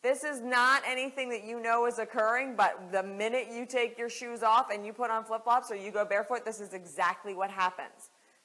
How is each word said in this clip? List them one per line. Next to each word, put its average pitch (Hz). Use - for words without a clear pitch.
This 262
is 294
not 247
anything 254
that 214
you 233
know 233
is 233
occurring, 226
but 185
the 190
minute 214
you 233
take 240
your 233
shoes 240
off 220
and 208
you 214
put 240
on 220
flip-flops 233
or 214
you 196
go 208
barefoot, 220
this 214
is 196
exactly 185
what 190
happens. 180